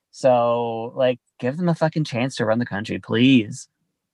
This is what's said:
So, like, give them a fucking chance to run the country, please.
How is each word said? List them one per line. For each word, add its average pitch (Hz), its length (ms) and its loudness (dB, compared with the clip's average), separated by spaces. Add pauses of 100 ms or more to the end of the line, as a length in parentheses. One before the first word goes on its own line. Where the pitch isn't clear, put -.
(120)
So, 120 840 0
like, 127 240 0 (200)
give 131 180 -4
them 175 120 0
a 165 60 2
fucking 160 300 -2
chance 131 320 -4
to 120 80 -2
run 107 140 0
the 120 60 -2
country, 98 320 -8
please. 120 720 2 (460)